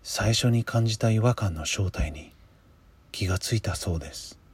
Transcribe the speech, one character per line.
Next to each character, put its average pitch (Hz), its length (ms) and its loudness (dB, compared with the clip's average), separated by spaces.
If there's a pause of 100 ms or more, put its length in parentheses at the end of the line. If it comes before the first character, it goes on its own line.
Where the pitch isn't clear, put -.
最 107 320 0
初 123 160 4
に 117 140 4
感 113 240 2
じ 110 100 0
た 113 140 4
違 110 80 4
和 120 160 4
感 95 180 -2
の 80 140 -6
正 95 240 0
体 78 200 -2
に - 220 -14 (760)
気 - 160 -4
が 92 100 2
つ - 180 -2
い 107 60 0
た 90 140 -4
そ 85 220 -2
う - 20 -2
で 73 120 -10
す。 - 280 -16 (140)